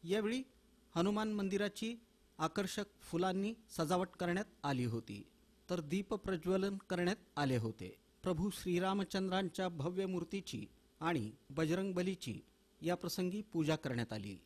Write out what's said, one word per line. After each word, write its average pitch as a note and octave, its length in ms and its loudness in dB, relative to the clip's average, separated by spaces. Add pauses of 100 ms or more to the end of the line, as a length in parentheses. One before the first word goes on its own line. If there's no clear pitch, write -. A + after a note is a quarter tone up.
यावेळी G#3+ 380 0 (540)
हनुमान G#3 360 4
मंदिराची G3+ 640 0 (420)
आकर्षक F#3+ 460 0 (160)
फुलांनी F#3+ 540 0 (160)
सजावट F3+ 380 2 (120)
करण्यात F3+ 240 2 (200)
आली C3 200 2
होती, A2+ 380 -4 (480)
तर F3 100 0
दीप F#3 340 -2
प्रज्वलन F#3+ 640 0 (140)
करण्यात F3 260 2 (200)
आले C3+ 200 4
होते. G#2+ 400 -2 (260)
प्रभू F#3 280 2
श्रीरामचंद्रांच्या F#3+ 1160 0
भव्य F3+ 380 -2
मूर्तीची F3+ 600 -4 (340)
आणि D3+ 300 0 (200)
बजरंगबलीची F3 920 0 (400)
या E3+ 140 0
प्रसंगी F#3 480 -2
पूजा D#3 340 2
करण्यात A#2+ 360 -2
आली. G2+ 340 -6